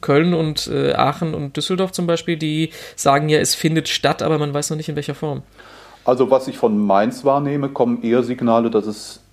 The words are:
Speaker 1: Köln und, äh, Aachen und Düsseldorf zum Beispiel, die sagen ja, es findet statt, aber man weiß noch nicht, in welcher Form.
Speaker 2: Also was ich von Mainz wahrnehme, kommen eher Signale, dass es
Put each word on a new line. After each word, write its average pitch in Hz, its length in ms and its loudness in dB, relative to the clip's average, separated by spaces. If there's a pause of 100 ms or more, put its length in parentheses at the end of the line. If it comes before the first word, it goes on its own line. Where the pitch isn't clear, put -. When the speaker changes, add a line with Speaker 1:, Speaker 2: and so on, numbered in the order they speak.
Speaker 1:
Köln 165 340 2
und, 156 320 -2
äh, 139 260 0
Aachen 143 400 0
und 143 240 -8
Düsseldorf 185 360 -2
zum 180 120 -4
Beispiel, 170 320 -2
die 156 320 -2 (260)
sagen 147 320 2
ja, 151 120 4
es - 160 0
findet 160 340 0
statt, - 320 -2
aber 156 160 0
man 147 160 -2
weiß 143 160 -4
noch 156 80 -4
nicht, 156 120 -8
in 151 60 -6
welcher 143 200 -6
Form. 143 260 -6 (640)
Speaker 2:
Also 127 240 4
was 131 180 4
ich 123 120 -10
von 110 180 2
Mainz 104 480 2
wahrnehme, 143 440 0
kommen 120 340 0
eher 120 180 4
Signale, 117 480 2
dass 107 160 0
es - 340 -12 (140)